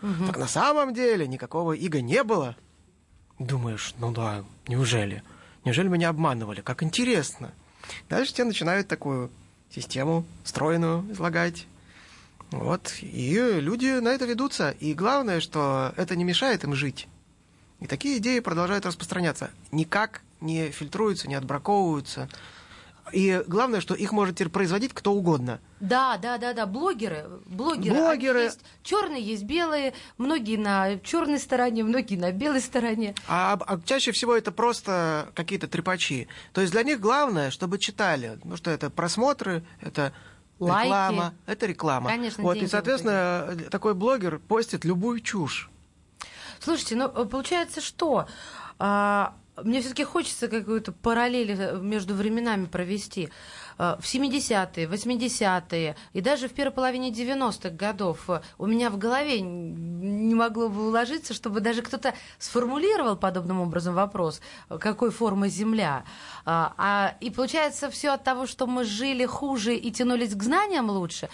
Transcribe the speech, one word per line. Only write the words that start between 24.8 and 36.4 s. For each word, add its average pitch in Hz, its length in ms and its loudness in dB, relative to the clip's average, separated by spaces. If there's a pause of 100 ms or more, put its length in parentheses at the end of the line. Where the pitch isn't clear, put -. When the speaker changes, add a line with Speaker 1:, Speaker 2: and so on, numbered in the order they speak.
Speaker 2:
кто 202 220 0
угодно. 151 460 0 (200)
Speaker 1:
Да, 247 380 2
да, 240 180 -4
да, 240 160 -4
да. 233 140 -2
Блогеры, 214 580 -2 (220)
блогеры, 190 500 0
Speaker 2:
Блогеры. 269 440 4
Speaker 1:
они 233 80 4
есть - 120 -8 (220)
черные, 349 400 0
есть 208 220 -4
белые. 294 500 2 (240)
Многие 233 380 0
на 202 420 2
черной 294 400 0
стороне, 247 460 2
многие 226 320 2
на 175 160 0
белой 262 280 0
стороне. 226 540 0 (120)
Speaker 2:
А, 185 400 2
а 185 160 -2
чаще 262 300 2
всего 240 240 2
это 214 160 2
просто 180 800 0
какие-то 190 340 -4
трепачи. 175 600 -2 (240)